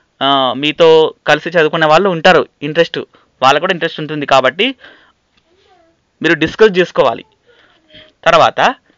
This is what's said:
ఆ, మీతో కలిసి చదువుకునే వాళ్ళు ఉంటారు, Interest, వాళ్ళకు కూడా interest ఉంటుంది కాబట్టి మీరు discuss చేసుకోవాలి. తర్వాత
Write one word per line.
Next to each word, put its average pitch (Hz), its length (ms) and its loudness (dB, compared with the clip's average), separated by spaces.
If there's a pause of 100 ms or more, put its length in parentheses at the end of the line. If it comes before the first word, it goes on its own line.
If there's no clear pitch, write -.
(260)
ఆ, - 20 0 (340)
మీతో 160 260 2 (420)
కలిసి 151 260 -2
చదువుకునే 156 360 0
వాళ్ళు 190 240 2
ఉంటారు, 165 280 2 (240)
Interest, 165 320 -2 (440)
వాళ్ళకు 143 200 2
కూడా 185 120 -2
interest 160 260 -8
ఉంటుంది 147 300 -8
కాబట్టి 139 340 0 (1600)
మీరు 160 200 0
discuss 196 360 0
చేసుకోవాలి. 147 460 -2 (1000)
తర్వాత 147 340 2 (380)